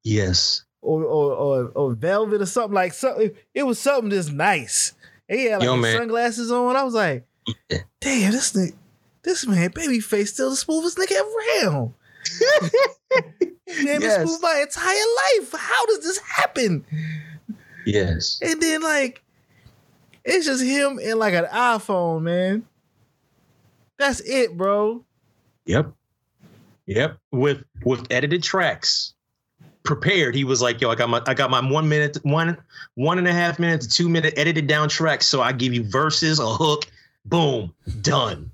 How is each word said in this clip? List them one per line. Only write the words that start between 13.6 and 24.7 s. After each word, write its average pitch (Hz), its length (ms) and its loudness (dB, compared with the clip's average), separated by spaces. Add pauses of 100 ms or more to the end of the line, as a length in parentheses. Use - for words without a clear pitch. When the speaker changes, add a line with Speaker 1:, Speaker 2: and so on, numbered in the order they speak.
Speaker 2:
Man, 294 340 -2
Speaker 1:
Yes. - 160 2
Speaker 2:
been 165 100 2
smooth 330 140 -4
my 320 200 2
entire 427 800 2
life. 254 160 -12
How - 300 0
does 403 160 2
this 370 160 -4
happen? - 680 -2 (1000)
Speaker 1:
Yes. 92 560 0
Speaker 2:
And 320 200 -2
then, 320 200 0
like, 285 420 0 (1000)
it's 339 200 2
just 262 180 0
him 277 380 0
and, 226 180 -2
like, 208 140 2
an 170 120 2
iPhone, 202 800 0
man. 185 420 0 (1300)
That's 277 240 0
it, 240 360 0
bro. 208 460 0 (640)